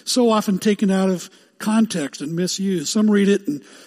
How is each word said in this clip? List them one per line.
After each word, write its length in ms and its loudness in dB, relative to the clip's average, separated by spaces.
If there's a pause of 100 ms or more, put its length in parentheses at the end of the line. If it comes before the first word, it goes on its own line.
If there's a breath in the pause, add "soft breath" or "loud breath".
so 260 2
often 280 0
taken 320 0
out 180 2
of 220 -4 (280 soft breath)
context 640 -2
and 160 -6
misused. 520 -4
Some 220 2
read 180 4
it 200 0
and, 140 -6 (240 loud breath)